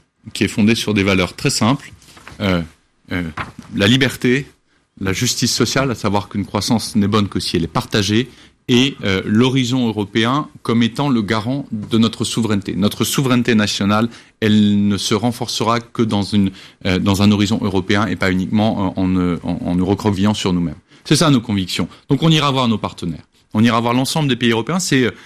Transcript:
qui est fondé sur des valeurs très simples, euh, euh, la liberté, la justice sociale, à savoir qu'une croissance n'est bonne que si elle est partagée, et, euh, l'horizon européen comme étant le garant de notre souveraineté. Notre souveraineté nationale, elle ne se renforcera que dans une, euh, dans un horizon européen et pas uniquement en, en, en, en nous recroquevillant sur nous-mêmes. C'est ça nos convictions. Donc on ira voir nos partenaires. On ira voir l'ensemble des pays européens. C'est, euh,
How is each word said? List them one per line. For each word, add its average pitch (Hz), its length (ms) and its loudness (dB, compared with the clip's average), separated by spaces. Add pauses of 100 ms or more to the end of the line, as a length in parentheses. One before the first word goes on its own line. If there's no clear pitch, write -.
(320)
qui - 120 -2
est 98 40 0
fondé 113 260 2
sur 110 200 -2
des 101 80 2
valeurs 95 340 0
très 143 140 -2
simples, - 420 0 (480)
euh, 92 220 0 (500)
euh, 90 100 -4 (540)
la 101 100 4
liberté, 127 600 2 (520)
la 95 140 -4
justice 120 400 -2
sociale, 135 380 0
à 113 40 -4
savoir 104 360 -2
qu'une 98 160 -4
croissance - 500 -2
n'est 101 100 4
bonne 104 220 2
que 98 100 -4
si - 180 -4
elle 82 80 0
est 80 40 -6
partagée, 113 600 0 (380)
et, 131 360 2
euh, 95 220 0
l'horizon 123 600 2
européen 113 640 0 (140)
comme 117 200 2
étant 127 280 0
le 117 100 2
garant 113 500 -4
de 104 280 -2
notre 110 260 0
souveraineté. 104 500 -2
Notre 101 300 0
souveraineté 123 500 0
nationale, 104 540 0 (320)
elle 104 480 4
ne 101 80 2
se - 180 -2
renforcera 117 640 -2
que 117 220 -4
dans 104 200 0
une, 98 280 0 (360)
euh, 92 120 2
dans 95 220 2
un 101 100 6
horizon 104 320 2
européen 101 440 0
et 90 100 -4
pas 92 160 0
uniquement 98 640 0
en, 95 80 -2
en, 92 120 0
en, 87 500 -2
en 87 80 -2
nous 90 120 0
recroquevillant 101 460 0
sur 98 220 -2
nous-mêmes. 85 200 -2 (300)
C'est - 100 2
ça 156 160 2
nos 127 120 4
convictions. 95 460 -4 (200)
Donc 139 160 0
on 165 60 4
ira 151 200 4
voir 131 160 0
nos 110 120 0
partenaires. 90 440 -8 (320)
On 107 80 4
ira 117 180 4
voir 120 140 0
l'ensemble 139 340 0
des 123 80 0
pays 120 140 2
européens. 113 300 0
C'est, 135 240 2
euh, 107 60 2 (160)